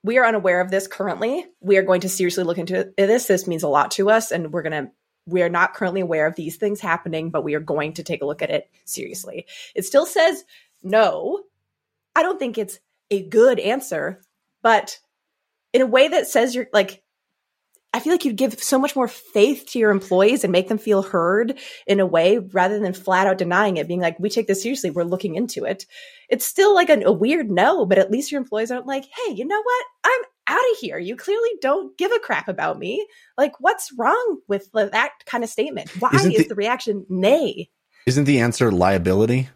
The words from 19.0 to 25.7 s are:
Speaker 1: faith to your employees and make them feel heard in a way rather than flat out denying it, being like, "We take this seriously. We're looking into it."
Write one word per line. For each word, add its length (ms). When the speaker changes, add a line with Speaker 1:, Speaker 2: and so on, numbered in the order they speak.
Speaker 1:
faith 640
to 80
your 120
employees 540
and 60
make 180
them 80
feel 240
heard 560
in 140
a 60
way 320
rather 420
than 140
flat 340
out 100
denying 400
it, 100
being 120
like, 200
"We 100
take 180
this 160
seriously. 280
We're 120
looking 320
into 300
it." 200